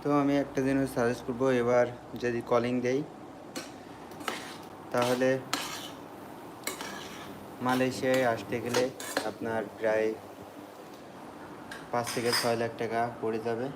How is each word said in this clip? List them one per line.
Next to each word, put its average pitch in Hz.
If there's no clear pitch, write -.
তো 147
আমি 139
একটা -
জিনিস 135
সাজেস্ট 123
করবো, 123
এবার 123
যদি 120
কলিং 120
দেই, 127
তাহলে 123
মালয়েশিয়ায় 131
আসতে 101
গেলে 120
আপনার 113
প্রায় 110
পাঁচ 120
থেকে 120
ছয় 117
লাখ 117
টাকা 113
পড়ে 110
যাবে। 117